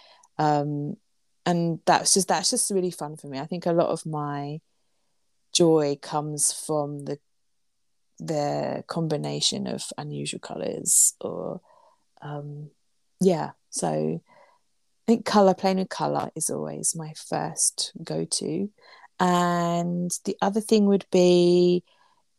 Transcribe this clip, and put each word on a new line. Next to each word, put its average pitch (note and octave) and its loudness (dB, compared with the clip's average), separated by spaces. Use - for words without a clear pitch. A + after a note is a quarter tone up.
Um, D3 0
and E3+ 0
that's E3 4
just, F#3+ 2
that's E3 0
just - -2
really F#3 0
fun D3+ -10
for - -16
me. C#3 -10
I D3 -6
think F3 -8
a F3 2
lot E3+ 4
of - -4
my D3 -6
joy D#3 4
comes D3+ -2
from D3 -4
the, C#3+ -6
the D3 -4
combination D3 -2
of B2+ -6
unusual D3 -8
colours - 0
or, F2 -8
um, D3 -12
yeah. D#3 2
So D#3 -4
I - -
think A3 2
colour, G3 6
playing F#3+ 0
with F#3+ -4
colour D3 -4
is - -4
always - -4
my D#3 -10
first - -2
go-to. E3 -4
And F3 0
the G3 -6
other G3+ 0
thing G#3+ 4
would G3+ 4
be, F3+ 6